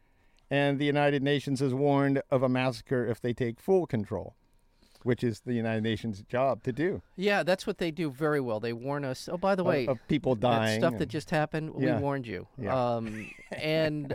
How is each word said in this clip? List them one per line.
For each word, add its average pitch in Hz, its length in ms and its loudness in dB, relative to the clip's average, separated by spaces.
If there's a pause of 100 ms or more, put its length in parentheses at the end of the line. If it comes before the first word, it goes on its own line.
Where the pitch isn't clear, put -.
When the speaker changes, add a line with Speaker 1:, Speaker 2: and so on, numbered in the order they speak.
(500)
Speaker 1:
And 139 300 2
the 147 60 0
United 143 380 4
Nations 139 380 0
has 131 120 2
warned 139 560 4
of 127 140 2
a 131 60 4
massacre 127 560 0
if 117 160 -2
they 120 120 0
take 117 260 -4
full 190 260 2
control, 101 500 -4 (680)
which 120 200 0
is 117 180 -2
the 123 120 -4
United 113 280 0
Nations' 110 420 -4
job 123 400 0
to 131 100 -2
do. 147 280 -2 (140)
Speaker 2:
Yeah, 196 280 2
that's 180 220 0
what 202 140 -4
they 175 120 -2
do 156 200 -2
very 147 300 0
well. 113 180 -2
They 117 140 -2
warn 139 320 -4
us. - 260 -6
Oh, 180 60 -4
by 196 180 2
the 180 80 0
Speaker 1:
Of, 175 40 0
Speaker 2:
way, 143 200 2
Speaker 1:
of 131 220 -2
people 131 260 2
Speaker 2:
that 101 60 -4
Speaker 1:
dying 113 400 2
Speaker 2:
stuff 165 120 2
that 151 100 -2
Speaker 1:
and - 80 -6
Speaker 2:
just 151 200 -6
happened, 156 420 0
we 135 120 -2
Speaker 1:
Yeah. 123 140 2
Speaker 2:
warned 139 280 -2
you. 92 200 -8 (100)
Speaker 1:
Yeah. 131 180 -2 (200)
Speaker 2:
Um, 107 340 -6 (120)
Speaker 1:
<laughs> - 100 -16
Speaker 2:
and, 151 640 -2